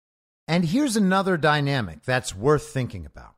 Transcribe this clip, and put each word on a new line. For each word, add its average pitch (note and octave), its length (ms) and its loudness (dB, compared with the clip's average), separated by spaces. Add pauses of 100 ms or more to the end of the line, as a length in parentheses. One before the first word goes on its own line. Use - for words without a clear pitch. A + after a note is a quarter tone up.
(480)
And F3 160 2
here's A3 320 0
another F#3+ 400 2
dynamic C#3 680 0
that's B2+ 300 -2
worth C3+ 360 2
thinking A#2 360 -6
about. - 320 -20